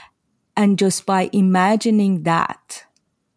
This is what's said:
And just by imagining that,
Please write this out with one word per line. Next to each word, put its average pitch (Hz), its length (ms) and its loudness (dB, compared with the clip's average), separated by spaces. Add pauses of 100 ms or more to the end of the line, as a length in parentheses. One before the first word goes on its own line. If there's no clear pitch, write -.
(560)
And 202 220 2
just 190 260 -2
by 190 280 -2
imagining 196 920 0
that, - 640 -6 (500)